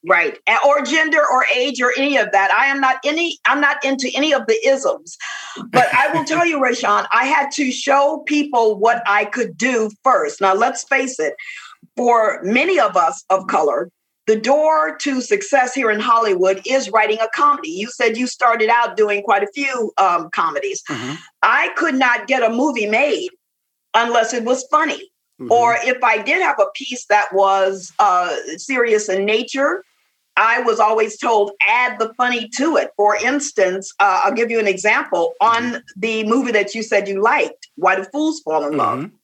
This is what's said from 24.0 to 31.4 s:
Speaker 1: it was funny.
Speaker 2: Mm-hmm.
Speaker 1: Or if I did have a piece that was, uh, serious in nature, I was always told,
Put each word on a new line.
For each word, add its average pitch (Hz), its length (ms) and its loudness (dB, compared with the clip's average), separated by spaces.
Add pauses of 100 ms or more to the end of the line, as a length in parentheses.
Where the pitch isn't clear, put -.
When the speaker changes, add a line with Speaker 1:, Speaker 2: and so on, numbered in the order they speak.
Speaker 1:
it 233 100 -4
was 254 260 -2
funny. 302 300 0 (400)
Speaker 2:
Mm-hmm. 135 100 -6
Speaker 1:
Or 233 320 4
if 254 220 -2
I 226 180 2
did 320 200 0
have - 160 0
a 202 160 4
piece - 320 -12
that 208 260 2
was, 196 680 2
uh, 180 380 2 (220)
serious 233 500 0
in 196 160 0
nature, 269 580 -2 (540)
I 233 260 2
was 226 180 0
always 220 360 0
told, 214 360 0 (160)